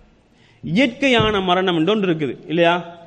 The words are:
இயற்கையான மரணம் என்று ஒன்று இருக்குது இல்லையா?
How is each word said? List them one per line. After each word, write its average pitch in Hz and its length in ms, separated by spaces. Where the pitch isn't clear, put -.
இயற்கையான 220 800
மரணம் 185 360
என்று 160 140
ஒன்று 196 220
இருக்குது 151 240
இல்லையா? 170 580